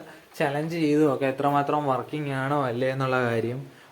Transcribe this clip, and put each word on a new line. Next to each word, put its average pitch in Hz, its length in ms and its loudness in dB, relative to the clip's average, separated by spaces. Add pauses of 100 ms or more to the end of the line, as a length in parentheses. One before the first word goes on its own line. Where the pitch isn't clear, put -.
(380)
ചലഞ്ച് 156 380 -2
ചെയ്ത് 151 320 4
നോക്കാം 135 200 0
എത്രമാത്രം 143 580 0
വർക്കിംഗ് 139 440 -2
ആണോ 135 360 0
അല്ലേ 123 240 0
എന്നുള്ള 131 320 0
കാര്യം. 117 480 -2 (220)